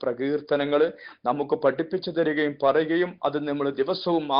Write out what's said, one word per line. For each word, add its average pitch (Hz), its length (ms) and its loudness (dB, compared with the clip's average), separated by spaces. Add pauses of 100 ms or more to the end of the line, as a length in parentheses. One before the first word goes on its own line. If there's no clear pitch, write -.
പ്രകീർത്തനങ്ങൾ 143 800 0 (480)
നമുക്ക് 143 340 0
പഠിപ്പിച്ചു 170 540 0
തരികയും 151 380 0 (100)
പറയുകയും 160 480 2 (140)
അത് 143 100 -2 (100)
നമ്മൾ 143 200 -2 (120)
ദിവസവും 170 460 0 (140)